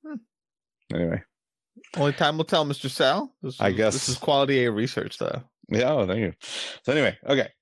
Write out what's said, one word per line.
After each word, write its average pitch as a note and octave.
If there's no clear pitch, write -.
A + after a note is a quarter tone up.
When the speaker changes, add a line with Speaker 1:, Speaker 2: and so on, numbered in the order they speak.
Speaker 1:
Hmm. D4+
Speaker 2:
Anyway. E2+
Speaker 1:
Only C#3+
time D#3
will D#3+
tell, D#3+
Mister C#3
Sal. D#3+
This C3+
Speaker 2:
I G2+
Speaker 1:
is, A#2
Speaker 2:
guess. G#2+
Speaker 1:
this C3
is B2+
quality C#3
A A#2
research, -
though. -
Speaker 2:
Yeah, B2
oh, A#2+
thank G2
you. F2+
So B2
anyway, C#3
okay. C#3